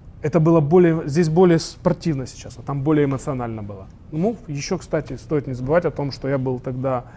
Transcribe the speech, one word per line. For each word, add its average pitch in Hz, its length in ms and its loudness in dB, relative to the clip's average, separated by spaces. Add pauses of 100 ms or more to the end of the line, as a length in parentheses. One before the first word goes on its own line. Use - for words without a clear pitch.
(220)
Это 160 180 2
было 165 200 6
более, 165 480 4
здесь 160 220 2
более 170 280 6
спортивно 160 680 -2
сейчас, - 320 -16
а - 40 -16
там 139 200 -4
более 147 240 4
эмоционально 123 560 -4
было. 98 240 -14 (260)
Ну, 190 240 -2 (100)
еще, 147 300 -6
кстати, 143 400 -6
стоит 147 300 -4
не 135 80 -6
забывать 147 320 0
о 147 40 -2
том, 139 220 -4
что - 160 -8
я 139 80 0
был 127 240 -4
тогда, 127 440 -4 (120)